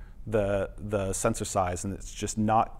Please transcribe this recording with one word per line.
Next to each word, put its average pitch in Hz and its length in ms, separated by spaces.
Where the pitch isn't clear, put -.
the, 101 500
the 98 340
sensor 110 320
size, 90 400
and 98 80
it's - 220
just - 240
not, 110 420